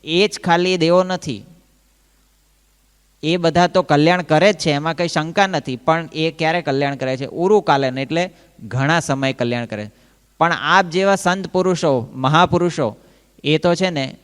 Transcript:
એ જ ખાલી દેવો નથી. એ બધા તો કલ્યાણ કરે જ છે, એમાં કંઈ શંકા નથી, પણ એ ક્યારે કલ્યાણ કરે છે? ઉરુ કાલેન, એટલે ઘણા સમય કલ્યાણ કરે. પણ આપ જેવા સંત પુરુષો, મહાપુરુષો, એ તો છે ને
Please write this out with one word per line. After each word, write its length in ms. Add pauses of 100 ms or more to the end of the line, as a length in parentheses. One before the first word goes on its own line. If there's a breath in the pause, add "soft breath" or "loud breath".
એ 240
જ 160
ખાલી 340
દેવો 260
નથી. 400 (1800)
એ 140
બધા 300
તો 140
કલ્યાણ 400
કરે 320
જ 40
છે, 140
એમાં 240
કંઈ 120
શંકા 400
નથી, 280
પણ 380
એ 180
ક્યારે 300
કલ્યાણ 340
કરે 220
છે? 80
ઉરુ 360
કાલેન, 360
એટલે 320 (340 soft breath)
ઘણા 360
સમય 340
કલ્યાણ 320
કરે. 240 (500 soft breath)
પણ 220
આપ 240
જેવા 300
સંત 320
પુરુષો, 680
મહાપુરુષો, 840 (480 soft breath)
એ 140
તો 180
છે 140
ને 340